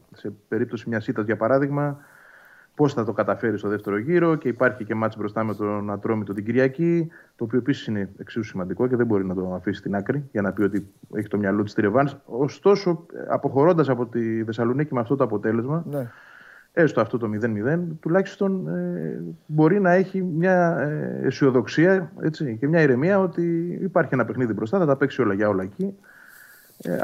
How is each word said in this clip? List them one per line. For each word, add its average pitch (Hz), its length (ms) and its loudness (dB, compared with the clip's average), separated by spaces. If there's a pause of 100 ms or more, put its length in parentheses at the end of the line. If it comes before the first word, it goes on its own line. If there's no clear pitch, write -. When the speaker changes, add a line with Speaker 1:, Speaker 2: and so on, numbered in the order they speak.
(140)
Speaker 1:
σε 104 180 -10 (160)
περίπτωση 110 400 -4
μιας 110 200 -2
ήττας, 110 160 -2
για 107 120 0
παράδειγμα, 143 640 0 (760)
πώς 147 200 2
θα 117 100 0
το 113 80 -2
καταφέρει 104 460 0
στο 101 100 -4
δεύτερο 101 300 -2
γύρο 170 360 2
και 147 140 -2
υπάρχει 120 360 0
και 107 100 -4
μάτς 110 220 -2
μπροστά 104 280 -4
με 107 100 -2
τον 104 360 -2
Ατρόμητο 101 420 -2
την 101 120 -6
Κυριακή, 139 640 2 (280)
το - 80 -6
οποίο 117 140 0
επίσης 131 280 -2
είναι 101 320 -4
εξίσου - 260 -6
σημαντικό 95 420 -4
και 127 100 0
δεν 120 100 2
μπορεί 101 180 2
να 92 100 -2
το 92 200 -4
αφήσει 95 240 -4
στην 98 160 -6
άκρη 127 380 -4
για 107 100 -2
να 95 100 -2
πει 104 100 -2
ότι 98 300 -2 (220)
έχει 107 140 -4
το 101 100 -2
μυαλό 104 240 0
της 104 100 -4
στη - 80 -2
ρεβάνς. 123 360 2 (100)
Ωστόσο, 170 800 0 (220)
αποχωρώντας 139 600 4
από 123 180 0
τη 113 380 -2
Θεσσαλονίκη 123 500 0
με 123 60 0
αυτό 117 160 0
το 139 80 -6
αποτέλεσμα, 113 680 -2
Speaker 2:
Ναι. 135 200 -6 (640)
Speaker 1:
έστω 143 280 2
αυτό 110 180 -2
το 113 100 -2
μηδέν 107 220 -2
μηδέν, 156 500 -2
τουλάχιστον, 190 680 -2
ε, 175 540 -6 (240)
μπορεί 156 340 4
να 185 100 4
έχει 190 320 2
μια, 175 580 2
ε, 135 460 -4
αισιοδοξία, 147 840 2 (100)
έτσι, 147 380 -4
και 139 80 0
μια 165 120 4
ηρεμία 151 400 4
ότι 170 640 -2
υπάρχει 165 320 2
ένα 127 100 2
παιχνίδι 120 280 0
μπροστά, 107 260 0
θα 175 80 4
τα 139 100 4
παίξει 135 260 0
όλα 104 120 2
για 104 140 2
όλα 95 140 2
εκεί. 185 320 -6 (880)
Ε, - 200 -2